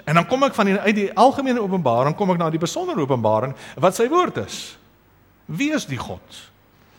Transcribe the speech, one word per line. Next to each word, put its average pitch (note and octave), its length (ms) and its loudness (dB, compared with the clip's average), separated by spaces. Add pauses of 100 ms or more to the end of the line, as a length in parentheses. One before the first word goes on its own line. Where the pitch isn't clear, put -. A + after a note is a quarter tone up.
En D3 100 0
dan F3 120 2
kom C4 160 0
ek C4+ 100 2
van G#3 120 2
die, G3 140 2
uit G#3 160 2
die G3+ 180 -2
algemene B3+ 480 2
openbaring, D3+ 540 2
kom F#3+ 160 0
ek F3 60 2
na E3 120 0
die D#3+ 100 -2
besondere D#4 420 -4
openbaring, A#2+ 540 0 (200)
wat F3 200 2
sy A#3 120 0
woord F4 300 0
is. - 400 -10 (680)
Wie C4+ 280 -4
is C4 120 -2
die C3+ 120 -8
God? - 540 -14 (480)